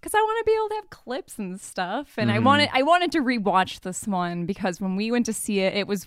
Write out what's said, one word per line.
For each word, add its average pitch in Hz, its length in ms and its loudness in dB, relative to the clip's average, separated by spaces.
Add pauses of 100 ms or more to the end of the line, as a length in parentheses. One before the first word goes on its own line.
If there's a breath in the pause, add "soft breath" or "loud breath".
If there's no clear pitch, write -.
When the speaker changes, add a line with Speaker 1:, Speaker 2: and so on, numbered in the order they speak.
Speaker 1:
'Cause - 120 -10
I 427 80 4
wanna 440 240 0
be 440 100 4
able 440 140 -2
to 427 60 -4
have 427 120 -10
clips - 500 -10
and 190 220 -8
stuff. 202 560 -6
And 226 160 0
I 208 40 2
Speaker 2:
Mm-hmm. 226 100 2
Speaker 1:
wanted, 285 260 4
I 262 100 4
wanted 349 300 4
to 339 80 2
rewatch 202 600 0
this - 280 -8
one 175 380 -2
because 190 340 -4
when 190 160 -2
we 220 140 -2
went 240 160 2
to 220 80 -4
see 202 260 -2
it, 190 160 2
it 202 100 0
was 196 200 -4